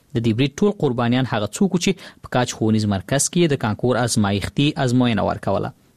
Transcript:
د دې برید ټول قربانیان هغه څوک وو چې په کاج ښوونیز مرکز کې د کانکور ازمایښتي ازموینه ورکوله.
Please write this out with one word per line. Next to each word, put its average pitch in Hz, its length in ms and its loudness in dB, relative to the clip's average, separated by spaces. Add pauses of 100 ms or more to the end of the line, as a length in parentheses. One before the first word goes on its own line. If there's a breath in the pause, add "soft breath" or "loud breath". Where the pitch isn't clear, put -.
(140 soft breath)
د 123 100 -2
دې 113 140 2
برید 139 240 0
ټول 208 240 2
قربانیان 123 480 0
هغه 104 220 -2
څوک 190 180 2
وو 170 100 0
چې 196 80 2 (300 loud breath)
په - 160 -4
کاج 123 180 0
ښوونیز 110 380 2
مرکز 135 380 -2
کې 170 220 2
د 131 120 -2
کانکور 117 400 0
ازمایښتي 104 600 0 (180)
ازموینه 120 440 2
ورکوله. - 480 -4 (180 soft breath)